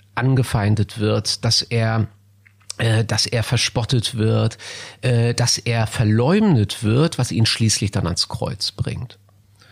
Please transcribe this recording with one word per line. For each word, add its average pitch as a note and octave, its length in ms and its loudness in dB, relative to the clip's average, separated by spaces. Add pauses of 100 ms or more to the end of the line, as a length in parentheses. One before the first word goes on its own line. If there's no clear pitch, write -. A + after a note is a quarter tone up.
(140)
angefeindet A2 840 0
wird, G#2+ 460 -2
dass A#2 180 0
er, A2+ 440 0 (720)
äh, A2+ 260 2
dass - 220 -2
er A#2 160 -2
verspottet - 720 -2
wird, A2 400 2 (460)
äh, A#2+ 320 2
dass A2+ 240 0
er A#2 280 0
verleumdet A#2+ 960 2
wird, B2+ 360 2
was B2+ 120 -2
ihn A2 160 2
schließlich A2 440 0
dann F2 160 -2
ans E2+ 220 -2
Kreuz - 440 -6
bringt. - 460 -6 (540)